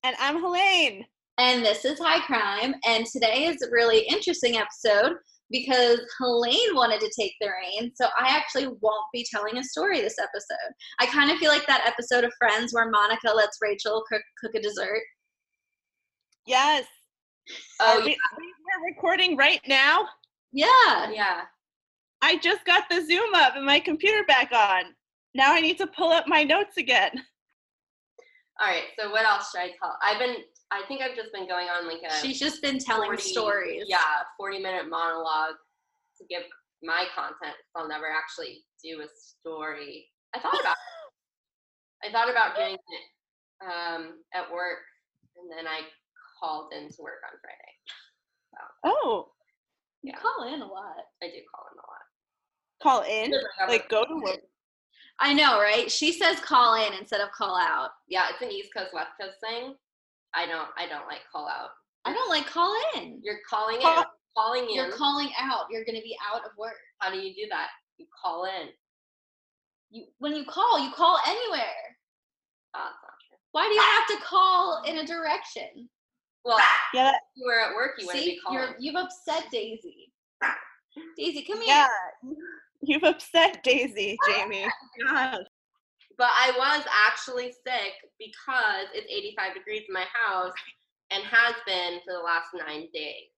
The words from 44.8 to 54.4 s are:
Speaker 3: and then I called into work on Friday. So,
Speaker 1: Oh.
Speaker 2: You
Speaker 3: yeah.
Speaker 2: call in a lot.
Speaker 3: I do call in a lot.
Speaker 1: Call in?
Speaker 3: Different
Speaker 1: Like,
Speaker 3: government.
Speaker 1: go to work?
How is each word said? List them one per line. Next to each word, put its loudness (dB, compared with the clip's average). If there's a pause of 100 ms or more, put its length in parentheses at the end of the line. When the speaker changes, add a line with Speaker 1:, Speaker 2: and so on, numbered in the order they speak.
Speaker 3:
and -20
then -12
I -8 (580)
called -8
into -16
work -16 (100)
on -20
Friday. -20 (760)
So, -6
Speaker 1:
Oh. -2 (720)
Speaker 2:
You -14
Speaker 3:
yeah. -16
Speaker 2:
call -4
in -10
a -14
lot. -16 (260)
Speaker 3:
I -12
do -18 (120)
call -20
in -20
a -20
lot. -20 (800)
Speaker 1:
Call 4
in? -4
Speaker 3:
Different -2 (220)
Speaker 1:
Like, 0
Speaker 3:
government. -2
Speaker 1:
go -4
to -
work? -18 (760)